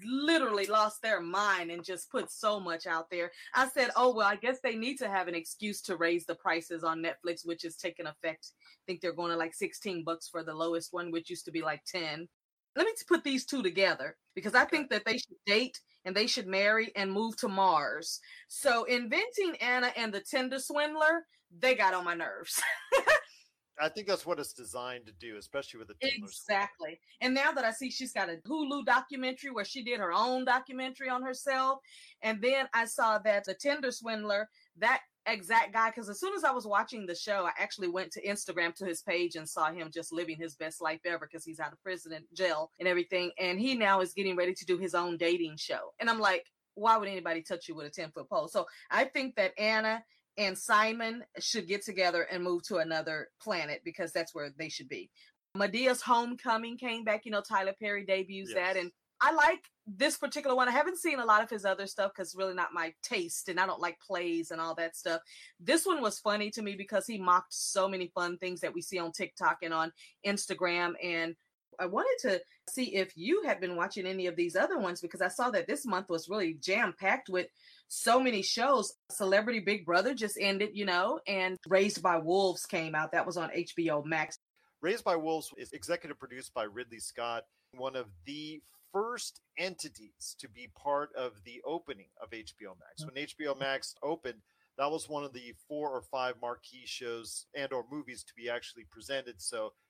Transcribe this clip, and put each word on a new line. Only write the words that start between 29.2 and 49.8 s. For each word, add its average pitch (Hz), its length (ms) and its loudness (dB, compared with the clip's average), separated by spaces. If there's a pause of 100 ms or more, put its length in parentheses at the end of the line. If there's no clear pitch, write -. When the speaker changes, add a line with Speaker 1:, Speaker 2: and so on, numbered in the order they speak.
Speaker 1:
where 214 140 -2
she 254 180 -8
did 240 160 -2
her 180 120 0
own 254 340 4
documentary 262 640 0
on 254 140 -2
herself, 262 560 0 (420)
and 220 200 0
then 262 320 2
I 226 120 4
saw 220 340 2
that 202 260 2
The 190 100 -4
Tinder 285 360 -2
Swindler, 214 580 -2 (280)
that 233 240 4 (260)
exact 220 460 2
guy, 226 180 4
'cause 226 180 -8
as 202 100 -8
soon 392 140 -2
as 349 100 -2
I 285 80 6
was 233 140 -2
watching 208 400 0
the 175 80 -6
show, 196 320 -2
I 170 120 0
actually 190 320 -2
went 180 240 -4
to - 120 -10
Instagram 180 500 -2
to 202 100 -8
his 170 180 -6
page 175 320 0
and 156 120 -10
saw 160 240 0
him 160 200 -8
just 165 220 -8
living 160 240 -4
his 160 180 -8
best 160 260 -8
life 160 240 -2
ever 160 220 -4
'cause 160 160 -14
he's 160 160 -12
out 151 140 -6
of - 100 -20
prison 170 300 -8
and 156 200 -12
jail 160 460 0
and 175 80 0
everything. 180 500 2
And 185 220 0
he 262 160 2
now 196 240 6
is 185 140 0
getting 190 240 0
ready 180 180 4
to - 100 -10
do 180 120 4
his 180 180 -2
own 175 220 0
dating 170 400 2
show. - 420 -6
And 233 100 0
I'm 226 100 2
like, 190 300 2 (260)
"Why 226 220 6
would 202 120 -2
anybody 170 340 -2
touch 170 240 -8
you 165 80 -10
with 156 100 -8
a 147 60 -12
ten-foot 156 380 -10
pole?" 165 180 0
So 175 200 0 (220)
I 220 160 4
think 269 300 -4
that 190 240 2
Anna 220 460 2 (320)